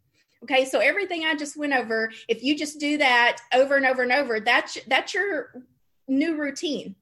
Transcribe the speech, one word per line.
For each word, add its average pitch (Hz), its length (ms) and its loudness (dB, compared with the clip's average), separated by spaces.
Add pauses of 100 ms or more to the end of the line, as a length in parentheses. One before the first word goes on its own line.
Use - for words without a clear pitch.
(440)
Okay, 262 220 2
so 269 140 0
everything 339 440 0
I 311 120 0
just 294 200 -8
went 294 160 -4
over, 226 400 -2 (160)
if 220 160 -4
you 294 140 0
just 302 240 -8
do 294 160 0
that 240 400 4 (160)
over 269 240 4
and 269 80 2
over 262 160 2
and 247 100 0
over, 240 300 0
that's, 247 360 0 (100)
that's 269 260 0
your 359 500 -4 (460)
new 302 260 0
routine. 277 680 -6